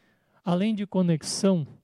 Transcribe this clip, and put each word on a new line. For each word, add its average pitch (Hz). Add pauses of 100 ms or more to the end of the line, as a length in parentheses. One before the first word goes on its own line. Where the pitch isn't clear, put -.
(440)
Além 190
de 202
conexão, 175 (180)